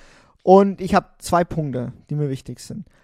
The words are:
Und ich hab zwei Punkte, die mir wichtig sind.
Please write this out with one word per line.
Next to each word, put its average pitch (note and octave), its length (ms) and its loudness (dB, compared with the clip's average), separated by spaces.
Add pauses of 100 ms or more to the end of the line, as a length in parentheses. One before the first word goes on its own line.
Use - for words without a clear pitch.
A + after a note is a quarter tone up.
(440)
Und G3 360 4
ich F#3 160 -2
hab - 260 -2
zwei F3 220 0
Punkte, C3 480 -6 (180)
die D3+ 60 -6
mir D3 140 -4
wichtig B2+ 320 -12
sind. - 240 -16 (180)